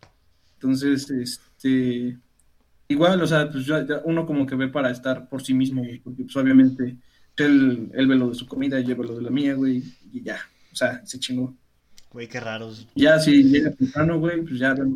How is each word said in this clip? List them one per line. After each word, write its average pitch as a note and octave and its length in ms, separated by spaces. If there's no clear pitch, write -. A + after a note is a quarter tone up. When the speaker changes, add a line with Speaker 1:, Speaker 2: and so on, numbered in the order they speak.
Speaker 1:
Entonces, C3+ 560
este, B2 1080
igual, F3 340
o D#3 60
sea, D3+ 220
pues C3+ 160
ya, D3 200
ya D3 180
uno E3 220
como C#3+ 180
que C3 120
ve C3 120
para C3+ 220
estar B2+ 380
por B2+ 140
sí C3 120
mismo, C3 300
güey, A#2+ 160
porque, B2+ 240
pues, - 120
obviamente, C3 600
él, C3+ 580
él C3+ 140
ve C3+ 80
lo B2 140
de A#2+ 40
su - 140
comida, C3+ 320
yo B2 160
veo A#2+ 100
lo A#2 100
de A#2+ 60
la A#2+ 80
mía, C#3 240
güey, C3 300
y B2 100
ya, - 160
o - 20
sea, B2 320
se B2+ 140
chingó. B2+ 340
Speaker 2:
Güey, A#2 180
qué B2 120
raros. A2+ 560
Speaker 1:
Ya D3+ 240
si C#3+ 240
llega C#3+ 260
temprano, D#3 480
güey, E3 240
pues C#3+ 160
ya C3 160